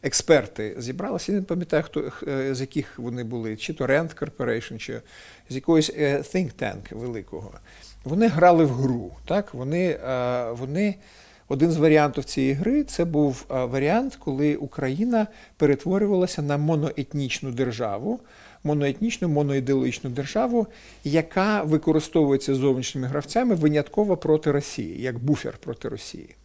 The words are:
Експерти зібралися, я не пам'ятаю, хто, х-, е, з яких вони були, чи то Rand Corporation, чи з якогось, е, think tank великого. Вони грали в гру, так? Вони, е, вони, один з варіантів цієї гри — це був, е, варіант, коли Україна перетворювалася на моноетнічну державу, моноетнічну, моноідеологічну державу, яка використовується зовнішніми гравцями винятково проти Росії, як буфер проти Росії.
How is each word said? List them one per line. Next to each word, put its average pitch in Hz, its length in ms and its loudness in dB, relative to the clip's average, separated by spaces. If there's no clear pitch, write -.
Експерти 127 720 2
зібралися, 180 540 -6
я 208 80 0
не 190 40 -4
пам'ятаю, 170 400 0
хто, - 180 -6
х-, - 160 -12
е, 135 280 -2
з 123 60 -6
яких - 380 -6
вони 120 240 -6
були, 113 320 -6
чи - 180 -8
то 143 140 -4
Rand 156 320 2
Corporation, 120 580 -4
чи 117 240 -10
з 127 60 -8
якогось, 156 420 2
е, 143 200 2
think 147 340 -2
tank 101 340 -8
великого. 110 560 -10
Вони 185 240 2
грали 165 380 8
в 143 40 4
гру, 123 420 -2
так? 202 280 -2
Вони, 147 360 -2
е, 123 600 -2
вони, 147 440 -2
один 143 240 2
з 160 60 0
варіантів 151 460 4
цієї 135 300 0
гри — 226 300 0
це - 220 -2
був, 147 460 0
е, 127 140 0
варіант, 147 540 0
коли 147 360 0
Україна 196 720 -2
перетворювалася 180 840 2
на 143 160 0
моноетнічну 147 960 -2
державу, 120 680 -2
моноетнічну, 151 680 0
моноідеологічну 139 800 0
державу, 214 580 0
яка 185 600 2
використовується 151 920 2
зовнішніми 131 520 0
гравцями 196 480 0
винятково 156 640 2
проти 156 340 2
Росії, 120 500 -4
як 120 180 -4
буфер 139 380 -2
проти - 320 -8
Росії. - 560 -14